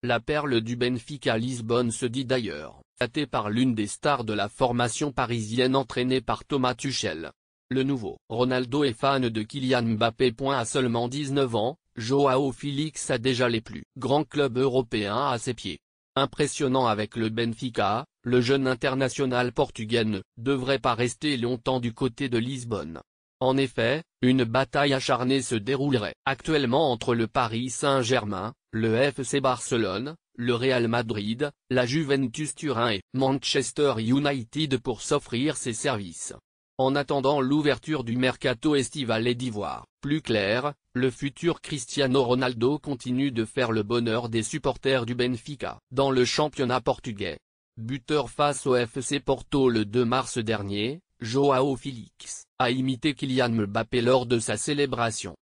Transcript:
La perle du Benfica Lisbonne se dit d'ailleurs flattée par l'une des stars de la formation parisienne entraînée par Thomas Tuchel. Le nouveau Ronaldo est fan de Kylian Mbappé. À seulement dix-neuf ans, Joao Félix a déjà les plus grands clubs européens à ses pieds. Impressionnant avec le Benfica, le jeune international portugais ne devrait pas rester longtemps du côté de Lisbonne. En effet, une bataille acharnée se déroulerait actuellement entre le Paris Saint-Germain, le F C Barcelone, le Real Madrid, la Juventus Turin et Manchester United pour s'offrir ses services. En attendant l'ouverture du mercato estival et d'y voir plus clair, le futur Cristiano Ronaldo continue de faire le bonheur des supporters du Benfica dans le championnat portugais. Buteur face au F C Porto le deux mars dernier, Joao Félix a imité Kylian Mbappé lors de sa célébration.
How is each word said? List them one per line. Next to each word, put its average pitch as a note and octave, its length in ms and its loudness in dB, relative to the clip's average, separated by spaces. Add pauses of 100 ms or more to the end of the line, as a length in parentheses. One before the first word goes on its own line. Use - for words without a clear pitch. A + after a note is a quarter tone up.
La A#2+ 160 0
perle D3 420 0
du A2+ 160 -4
Benfica B2 600 -2
Lisbonne A#2+ 520 0
se B2 160 -4
dit B2 180 -4
d'ailleurs F#2+ 560 -4 (160)
flattée C3 300 -4
par G#2+ 240 -2
l'une B2 240 2
des G#2+ 120 -2
stars C3 380 -2
de A2 80 -4
la G#2 160 -2
formation A#2+ 640 0
parisienne A#2+ 640 0
entraînée B2+ 440 0
par A2+ 240 -4
Thomas B2+ 300 0
Tuchel. F2 560 -6 (380)
Le C3 160 0
nouveau C3 320 -4 (120)
Ronaldo B2+ 540 0
est C#3 100 2
fan C3+ 360 0
de A2 140 -4
Kylian B2+ 520 0
Mbappé. A#2 400 0 (160)
À C3 140 0
seulement A#2+ 420 0
dix-neuf C3+ 480 -2
ans, A#2 220 0 (200)
Joao C3+ 540 2
Félix D3 600 -6
a C3 80 0
déjà B2 300 2
les A#2 120 0
plus D#2+ 240 -14 (120)
grands C3+ 280 2
clubs C#3 340 0
européens B2 720 0
à B2 100 0
ses A#2+ 160 -6
pieds. E2 240 -10 (380)
Impressionnant C3+ 680 2
avec G#2+ 280 0
le A2+ 140 0
Benfica, A#2 760 -2 (200)
le B2 160 4
jeune C3 260 2
international C3 840 0
portugais A#2 520 0
ne G#2 160 -2 (160)
devrait C3 440 0
pas B2 140 0
rester B2 420 -2
longtemps B2+ 420 -2
du A#2+ 160 -2
côté C3 340 -2
de A#2+ 80 -2
Lisbonne. A2+ 640 -4 (380)
En C3 180 4
effet, C3+ 460 0 (180)
une B2+ 240 4
bataille C3+ 480 0
acharnée C3 480 2
se B2 140 -4
déroulerait B2 640 0 (100)
actuellement C#3 640 2
entre A#2+ 240 0
le A2+ 140 2
Paris B2 420 -2
Saint-Germain, A#2 840 0 (200)
le A2+ 380 2
F C3+ 120 -8
C C#3 180 -2
Barcelone, B2 760 -2 (200)
le A#2+ 180 0
Real A#2+ 340 2
Madrid, A#2 600 -2 (200)
la B2+ 160 2
Juventus C#3 680 -2
Turin A#2+ 360 0
et G2+ 120 -2 (120)
Manchester C3+ 840 0
United C3+ 840 0
pour A#2 220 -6
s'offrir C#3+ 540 -2
ses - 160 -6
services. G2+ 600 -4 (420)
En C3 200 2
attendant C#3+ 440 2
l'ouverture C#3+ 640 0
du A#2 120 -2
mercato B2+ 580 0
estival A#2+ 520 0
et B2 80 2
d'y B2 160 -4
voir D#2+ 360 -6 (140)
plus D3+ 220 -2
clair, A2+ 500 0 (220)
le B2+ 160 2
futur C#3 500 -2
Cristiano C3+ 640 0
Ronaldo B2+ 540 2
continue C3 540 -2
de A2+ 120 0
faire A#2+ 260 -2
le A2 120 2
bonheur A#2 480 0
des A2+ 120 0
supporters C3+ 640 0
du A#2+ 100 -4
Benfica B2 640 -4 (120)
dans C3+ 200 2
le B2+ 140 6
championnat C3+ 560 0
portugais. G2+ 580 -4 (380)
Buteur B2+ 540 -4
face D3 360 0
au B2+ 100 4
F A#2+ 240 0
C C3+ 200 -4
Porto C3+ 480 2
le A2 160 2
deux A#2 220 0
mars B2 320 -2
dernier, G#2+ 640 -2 (200)
Joao C3+ 560 2
Félix - 680 -14 (140)
a B2 120 2
imité C3 440 0
Kylian B2+ 360 0
Mbappé A2+ 500 0
lors B2 240 4
de A#2+ 140 2
sa A2+ 180 -2
célébration. A#2+ 840 -2